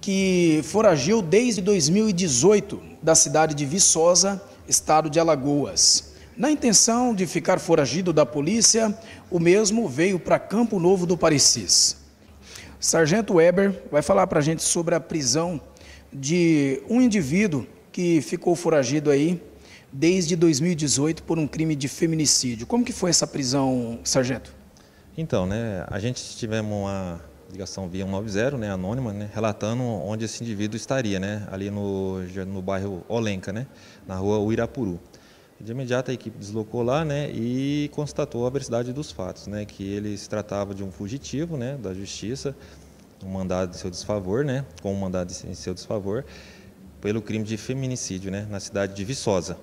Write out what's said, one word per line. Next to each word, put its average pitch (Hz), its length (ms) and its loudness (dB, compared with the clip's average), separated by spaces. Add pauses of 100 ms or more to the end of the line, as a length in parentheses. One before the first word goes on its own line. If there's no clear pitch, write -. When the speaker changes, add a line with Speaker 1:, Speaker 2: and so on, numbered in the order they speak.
Speaker 1:
que 180 600 4
foragiu 196 580 4
desde 202 400 4
dois 180 280 2
mil 214 200 4
e 208 40 2
dezoito 170 680 2 (220)
da 160 100 6
cidade 156 400 4
de 147 100 -4
Viçosa, 180 760 4 (260)
estado 156 440 2
de 156 80 4
Alagoas. 143 960 2 (220)
Na 247 140 2
intenção 247 640 4
de 185 140 0
ficar 175 320 0
foragido 165 520 2
da 156 140 6
polícia, 208 720 2 (320)
o 175 100 0
mesmo 196 480 4
veio 165 320 2
pra 160 200 2
Campo 220 400 0
Novo 175 260 4
do 175 100 2
Parecis. - 800 2 (840)
Sargento 180 560 2
Weber 180 440 4 (120)
vai 147 100 4
falar 196 240 4
pra 165 160 2
gente 151 220 0
sobre 170 320 2
a 160 40 2
prisão 151 600 -2 (500)
de 143 800 2
um 226 100 4
indivíduo 185 680 2 (240)
que 170 300 2
ficou 175 340 0
foragido 147 560 2
aí 160 280 4 (540)
desde 170 420 2
dois 165 240 4
mil 175 120 2
e 175 40 0
dezoito 147 460 0
por - 160 -2
um 156 80 0
crime 156 300 -2
de 139 120 -4
feminicídio. 139 760 0
Como 240 180 2
que 233 80 -4
foi 180 200 -2
essa 151 160 2
prisão, 127 760 -2
sargento? 127 560 -2 (580)
Speaker 2:
Então, 127 280 0
né, 104 440 -4
a 98 100 -6
gente 120 380 -6
tivemos 110 340 -4
uma 98 480 -6 (320)
ligação 92 380 -10
via 95 160 -6
um 95 40 -6
nove 98 200 -6
zero, 117 280 -2
né, 104 140 -4
anônima, 104 400 -4
né, 104 220 -8
relatando 110 500 -2
onde 110 400 -4
esse 110 180 -8
indivíduo 107 360 -6
estaria, 110 420 -2
né, 104 320 -4
ali 95 180 -6
no, 98 520 -4 (260)
no 95 140 -8
bairro 95 480 -4
Olenca, 104 420 -4
né, 117 160 -8 (400)
na 95 80 -8
rua 101 240 0
Uirapuru. 110 600 -2 (580)
De 107 140 -16
imediato 127 380 -4
a - 20 -2
equipe 110 260 -10
deslocou 107 420 -6
lá, 131 220 0
né, 147 260 -4
e 135 600 -4
constatou 139 560 -4
a - 20 0
veracidade 127 440 -4
dos 147 180 -10
fatos, 90 360 -10
né, 104 180 -8
que 101 180 -14
ele 101 340 -6
se - 120 -16
tratava 101 440 -4
de 95 80 -10
um 95 120 -10
fugitivo, 139 640 -8
né, 127 200 -6
da 98 160 -8
justiça, 104 600 -8 (680)
um 98 80 -12
mandado 92 460 -2
em - 20 -14
seu 95 140 -8
desfavor, 104 540 -2
né, 135 200 -4 (160)
com 98 120 -4
um 98 40 -4
mandado 90 360 -4 (120)
em 90 80 -10
seu 92 200 -8
desfavor, 101 500 -6 (800)
pelo 107 200 -2
crime 107 220 -6
de 107 140 -6
feminicídio, 123 760 -6
né, 104 180 -6
na 101 120 -8
cidade 98 340 -4
de 101 80 -6
Viçosa 92 580 -2